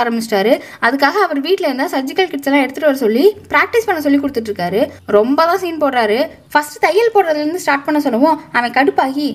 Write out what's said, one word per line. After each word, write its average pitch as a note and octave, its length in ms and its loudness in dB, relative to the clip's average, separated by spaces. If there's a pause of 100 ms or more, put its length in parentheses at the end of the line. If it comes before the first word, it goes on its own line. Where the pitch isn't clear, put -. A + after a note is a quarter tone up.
ஆரம்பிச்சிட்டாரு. A3+ 500 0 (320)
அதுக்காக C#4 400 2
அவர் D4+ 220 -4
வீட்ல F#4 200 0
இருந்தா C4+ 240 -2
சர்ஜிக்கல் D#4 400 -2
கிட்ஸ் C#4+ 180 -6
எல்லாம் C#4 140 2
எடுத்துட்டு C4+ 260 -2
வர C4+ 120 0
சொல்லி A#3 240 2 (260)
பிராக்டிஸ் A4 360 0
பண்ண F4+ 180 -2
சொல்லி C#4+ 160 4
கொடுத்துட்டு A#3 300 -6
இருக்காரு. F#3+ 300 -2 (360)
ரொம்ப C#4 320 2
தான் F#4 140 0
சீன் E4 200 -6
போடுறாரு. A#3 340 0 (340)
ஃபர்ஸ்ட் - 340 -2
தையல் A4 300 2
போடுறதுல D#4+ 280 2
இருந்து E4+ 200 -4
ஸ்டார்ட் C#4+ 240 0
பண்ண D4+ 180 0
சொல்லவும் D4+ 340 2 (200)
அவன் A#3+ 180 -2
கடுப்பாகி, C#4 580 0